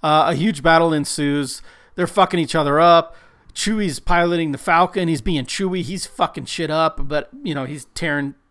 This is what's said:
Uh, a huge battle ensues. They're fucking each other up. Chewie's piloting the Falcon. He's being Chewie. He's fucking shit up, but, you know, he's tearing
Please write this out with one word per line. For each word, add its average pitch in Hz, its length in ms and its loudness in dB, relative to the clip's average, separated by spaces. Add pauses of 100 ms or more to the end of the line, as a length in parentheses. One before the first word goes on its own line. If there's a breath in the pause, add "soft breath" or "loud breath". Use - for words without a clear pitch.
Uh, 156 260 4
a 170 60 0
huge 156 280 -2
battle 165 300 4
ensues. 143 680 -2 (340 soft breath)
They're 180 120 -2
fucking 185 320 2
each 156 160 -2
other 147 240 2
up. 170 360 4 (380 soft breath)
Chewie's 202 460 -2
piloting 175 520 0
the 135 60 -6
Falcon. 180 500 0
He's 151 140 -2
being 147 240 -2
Chewie. 185 360 -4
He's 170 240 -8
fucking - 400 -4
shit 160 240 -6
up, 156 380 0
but, 147 220 -4 (140)
you 175 120 -4
know, 135 100 -6
he's 139 200 -12 (100)
tearing 143 400 -4 (160)